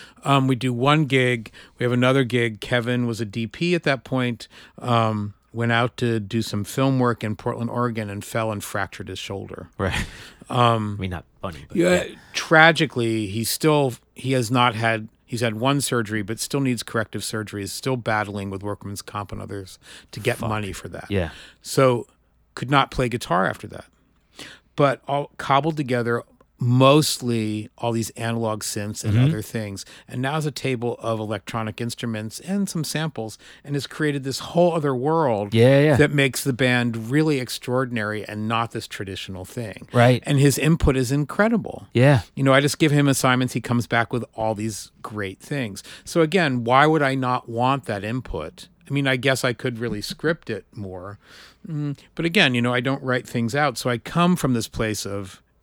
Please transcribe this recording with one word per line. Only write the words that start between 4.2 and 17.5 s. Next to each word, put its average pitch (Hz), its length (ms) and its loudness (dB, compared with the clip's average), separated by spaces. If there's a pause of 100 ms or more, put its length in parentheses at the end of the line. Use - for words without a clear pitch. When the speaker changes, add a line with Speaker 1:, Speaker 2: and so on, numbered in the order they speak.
Speaker 1:
Um, 110 560 0 (180)
went 117 180 0
out 117 260 2
to 117 220 0
do 107 220 -2
some 104 220 -4
film 135 340 0
work 120 260 2
in 107 120 -4
Portland, 117 340 -4
Oregon, 113 400 -2
and 101 160 -8
fell 113 260 -2
and 104 120 -6
fractured 98 440 -8
his 95 120 -10
shoulder. - 580 -10
Speaker 2:
Right. 90 160 0 (560)
Speaker 1:
Um, 113 480 2
Speaker 2:
I 101 40 -6
mean, 95 100 -4
not 85 140 -8 (180)
funny, 90 240 -8
but - 100 -8
Speaker 1:
yeah, 180 280 4
Speaker 2:
yeah. - 100 -16 (180)
Speaker 1:
tragically, 135 960 4
he 110 160 -4
still, 147 500 0 (220)
he 131 160 -4
has 123 180 0
not 123 240 4
had, 110 360 -2 (160)
he's 117 160 -6
had 117 140 0
one 135 240 0
surgery, 110 440 -2
but 110 160 -8
still - 200 -4
needs 127 220 0
corrective 110 420 -6
surgery, 104 400 -6